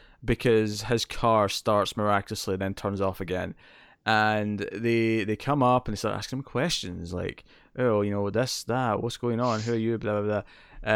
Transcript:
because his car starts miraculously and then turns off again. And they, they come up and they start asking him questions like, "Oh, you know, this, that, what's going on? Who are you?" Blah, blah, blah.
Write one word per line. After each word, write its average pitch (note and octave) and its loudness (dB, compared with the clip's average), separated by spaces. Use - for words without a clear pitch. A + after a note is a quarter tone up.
because A2 2
his A2+ 0
car A2 2
starts G#2 0
miraculously G#2 0
and F#2+ -2
then G2 -2
turns G2 -4
off F#2+ -2
again. F2+ -4
And G#2+ 2
they, A2+ 2
they G#2 -2
come C#3+ 0
up B2 4
and A2 -4
they G2+ -6
start G#2 -2
asking A2 -6
him C#3 -10
questions F2+ -4
like, F2+ -6
"Oh, A2+ 2
you G#2 0
know, G2+ -2
this, A#2 -2
that, A#2 0
what's A#2+ -4
going A#2 -2
on? A#2 0
Who A#2 -2
are A#2 0
you?" A2+ 0
Blah, G#2 -2
blah, G#2 0
blah. G#2+ 0